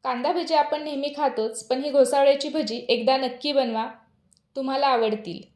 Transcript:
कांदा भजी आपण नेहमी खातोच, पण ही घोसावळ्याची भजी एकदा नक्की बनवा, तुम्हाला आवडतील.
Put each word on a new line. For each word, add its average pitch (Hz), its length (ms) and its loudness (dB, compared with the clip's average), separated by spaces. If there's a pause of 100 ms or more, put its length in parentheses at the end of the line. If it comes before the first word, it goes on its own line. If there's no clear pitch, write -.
कांदा 262 280 -2
भजी 330 220 -2
आपण 302 280 2
नेहमी 285 340 -6
खातोच, 233 500 -2
पण 262 180 -2
ही 294 60 -4
घोसावळ्याची 277 580 4
भजी 240 400 -4
एकदा 240 280 2
नक्की 262 360 -4
बनवा, 233 360 0 (680)
तुम्हाला 269 300 -2
आवडतील. 214 540 0 (140)